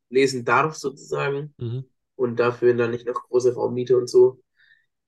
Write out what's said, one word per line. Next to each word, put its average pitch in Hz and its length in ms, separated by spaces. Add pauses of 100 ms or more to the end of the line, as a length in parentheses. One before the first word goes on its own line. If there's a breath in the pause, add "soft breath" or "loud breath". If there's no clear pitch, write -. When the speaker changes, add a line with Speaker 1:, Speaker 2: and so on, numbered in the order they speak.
Speaker 1:
lesen 131 360
darf, 139 300
sozusagen. 143 840
Speaker 2:
Mhm. 123 260 (300)
Speaker 1:
Und 120 240
dafür 120 360
dann 117 160
nicht 120 160
noch 123 160
große 123 320
Raummiete 123 420
und 123 120
so 127 340 (640 soft breath)